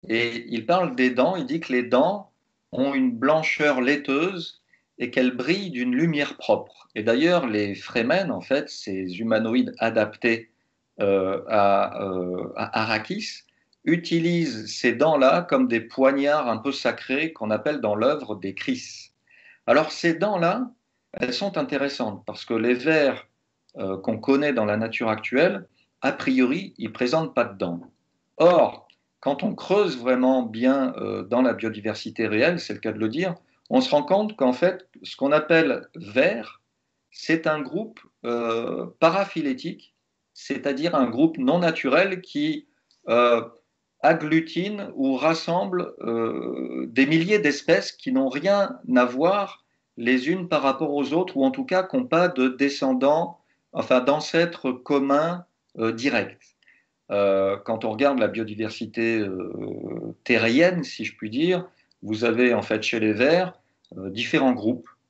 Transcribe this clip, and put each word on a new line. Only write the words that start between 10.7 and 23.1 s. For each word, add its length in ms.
euh, 460
à, 560
euh, 520
à 280
Arrakis, 600
utilisent 840
ces 260
dents-là 480
comme 260
des 140
poignards 680
un 100
peu 140
sacrés 640
qu'on 160
appelle 320
dans 140
l'œuvre 400
des 180
Chris. 560
Alors 260
ces 220
dents-là, 580
elles 200
sont 240
intéressantes 680
parce 200
que 80
les 220
vers, 520